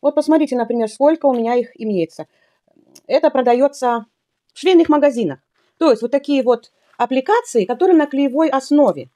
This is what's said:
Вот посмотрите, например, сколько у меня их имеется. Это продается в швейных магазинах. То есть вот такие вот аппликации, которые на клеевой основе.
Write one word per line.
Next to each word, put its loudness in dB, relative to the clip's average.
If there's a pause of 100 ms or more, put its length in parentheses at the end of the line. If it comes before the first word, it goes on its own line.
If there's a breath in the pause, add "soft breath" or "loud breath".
Вот 0
посмотрите, 0
например, -2
сколько 0
у 2
меня -2
их -4 (100)
имеется. -6 (800)
Это 0
продается -2 (480)
в -20
швейных 2
магазинах. 0 (380)
То 2
есть 2
вот -6
такие 0
вот -2 (260)
аппликации, -2
которые 2
на 2
клеевой -2
основе. 0